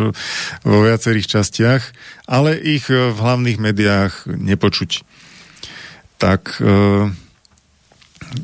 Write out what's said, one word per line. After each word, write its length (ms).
vo 180
viacerých 540
častiach, 460
ale 320
ich 320
v 240
hlavných 480
médiách 640
nepočuť. 800
Tak, 400
e, 80